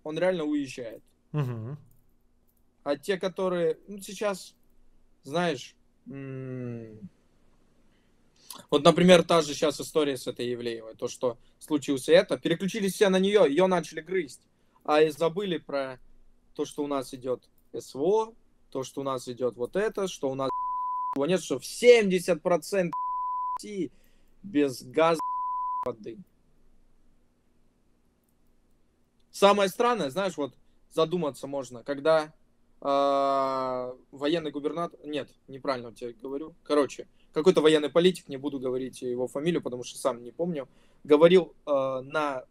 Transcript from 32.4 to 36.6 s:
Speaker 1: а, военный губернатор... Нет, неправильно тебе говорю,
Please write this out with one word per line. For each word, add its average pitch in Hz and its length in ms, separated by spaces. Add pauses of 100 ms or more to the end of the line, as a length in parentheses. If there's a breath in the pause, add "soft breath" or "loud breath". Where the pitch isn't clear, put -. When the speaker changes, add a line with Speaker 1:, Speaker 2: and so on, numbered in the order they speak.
Speaker 1:
а, 135 1120 (160)
военный 151 400
губернатор... 151 540
Нет, 147 240 (200)
неправильно 127 460
тебе 120 180
говорю, 139 500